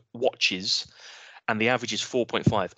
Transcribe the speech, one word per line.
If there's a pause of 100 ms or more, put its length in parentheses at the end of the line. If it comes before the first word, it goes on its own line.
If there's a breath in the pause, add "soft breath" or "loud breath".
(140)
watches, (560 loud breath)
and
the
average
is
four
point
five.